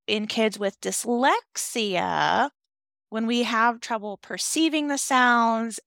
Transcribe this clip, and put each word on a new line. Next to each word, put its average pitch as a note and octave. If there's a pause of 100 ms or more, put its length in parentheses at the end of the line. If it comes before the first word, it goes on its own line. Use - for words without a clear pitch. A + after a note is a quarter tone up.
in G#3+
kids A3
with G3+
dyslexia, G3+ (600)
when A3
we A#3+
have A#3
trouble G#3
perceiving D4+
the C#4
sounds A#3